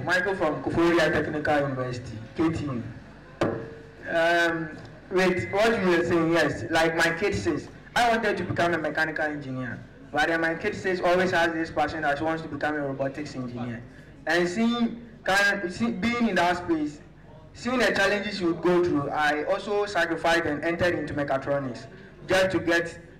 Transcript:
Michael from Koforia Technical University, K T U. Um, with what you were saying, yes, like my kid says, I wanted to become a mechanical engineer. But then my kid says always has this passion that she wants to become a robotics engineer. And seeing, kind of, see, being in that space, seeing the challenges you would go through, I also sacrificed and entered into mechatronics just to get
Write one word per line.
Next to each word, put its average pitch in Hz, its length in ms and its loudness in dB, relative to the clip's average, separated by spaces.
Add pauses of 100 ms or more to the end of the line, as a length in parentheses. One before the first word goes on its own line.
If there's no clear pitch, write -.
Michael 185 320 0
from 156 260 0
Koforia 165 500 4
Technical 151 500 0
University, 127 560 -4 (180)
K 165 160 2
T 151 140 -4
U. 120 180 -4 (1300)
Um, 165 600 2 (400)
with 185 420 2
what 214 300 4
you 185 60 2
were 170 180 4
saying, 165 280 4
yes, 147 360 2
like 165 260 2
my 165 220 2
kid 202 160 0
says, - 360 -2 (260)
I 233 140 4
wanted 214 280 2
to 180 60 -2
become 175 300 0
a 160 40 0
mechanical 156 480 -2
engineer. 131 540 -6 (320)
But 151 160 2
then 165 140 0
my 165 140 0
kid 196 200 -4
says 185 260 -2
always 180 300 4
has 170 220 2
this 160 180 -4
passion 156 300 -2
that 143 160 2
she 156 60 -4
wants 160 200 -2
to - 60 -10
become 147 260 -4
a 147 60 -2
robotics 135 540 -4
engineer. 120 460 -6 (460)
And 175 200 2
seeing, 226 540 0 (220)
kind 196 400 2
of, 180 80 -4
see, 233 200 -2
being 233 360 0
in 185 80 0
that 175 220 2
space, 156 420 -2 (540)
seeing 247 260 -2
the 208 140 2
challenges 202 480 0
you 170 60 2
would 165 140 0
go 175 220 4
through, 147 260 2
I 151 360 0
also 202 400 0
sacrificed 170 600 0
and 147 180 -2
entered 170 320 0
into 147 180 -4
mechatronics 139 720 -2 (420)
just 185 240 4
to 170 80 2
get 170 400 0 (200)